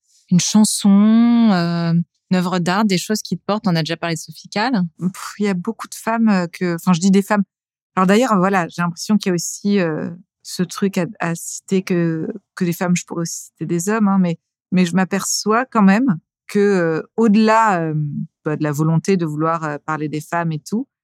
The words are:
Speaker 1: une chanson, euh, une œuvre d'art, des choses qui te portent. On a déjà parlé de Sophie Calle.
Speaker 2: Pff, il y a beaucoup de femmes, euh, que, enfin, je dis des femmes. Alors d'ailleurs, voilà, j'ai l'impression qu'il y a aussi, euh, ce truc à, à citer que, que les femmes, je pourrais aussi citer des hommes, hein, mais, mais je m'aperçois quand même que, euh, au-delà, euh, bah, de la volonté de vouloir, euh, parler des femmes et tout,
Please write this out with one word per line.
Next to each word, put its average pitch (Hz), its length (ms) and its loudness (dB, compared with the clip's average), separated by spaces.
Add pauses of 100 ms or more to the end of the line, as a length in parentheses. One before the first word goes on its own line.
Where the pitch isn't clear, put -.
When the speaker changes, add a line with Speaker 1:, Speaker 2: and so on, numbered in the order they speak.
(320)
Speaker 1:
une 175 80 6
chanson, 220 1120 4
euh, 170 400 0
une - 440 -2
œuvre 180 240 0
d'art, 180 240 0
des 196 140 2
choses 214 220 -4
qui - 160 -8
te - 80 -10
portent. 208 220 -2
On 180 80 2
a 165 60 2
déjà 160 160 -4
parlé 165 180 -4
de 160 60 -6
Sophie - 280 -20
Calle. 214 340 0 (180)
Speaker 2:
Pff, - 400 -8
il 208 40 -2
y 208 40 2
a 202 60 0
beaucoup 180 340 -8
de - 60 -20
femmes, 226 340 0
euh, 185 180 2
que, 170 300 -4
enfin, 185 160 0
je 165 80 0
dis 196 100 2
des 196 100 4
femmes. 202 220 0 (540)
Alors 185 100 2
d'ailleurs, 220 320 4
voilà, 180 300 0
j'ai 165 120 -10
l'impression 175 380 -2
qu'il 202 120 -4
y - 20 2
a - 20 0
aussi, 202 460 -2
euh, 160 280 -4 (340)
ce - 200 -6
truc 190 360 -4
à, 170 80 0 (120)
à 170 160 -4
citer - 480 -6
que, 170 460 -2 (260)
que 190 100 -4
les 170 80 0
femmes, 180 220 -2
je - 100 -4
pourrais 165 180 -8
aussi - 240 -10
citer - 200 -12
des 170 220 -4
hommes, 214 180 0
hein, 196 120 2
mais, 175 200 0 (320)
mais 185 160 2
je 170 80 -4
m'aperçois 202 720 -2
quand 214 160 0
même 196 360 4 (280)
que, 208 140 -2
euh, 175 420 2 (140)
au-delà, 220 680 4
euh, 160 120 -2 (500)
bah, 151 120 -2
de 147 60 -6
la 151 100 0
volonté 160 440 0
de 170 100 -2
vouloir, 160 380 -2
euh, 147 200 -6
parler 151 240 -4
des 151 120 -6
femmes 170 320 -4
et 151 80 -6
tout, 233 260 -6 (180)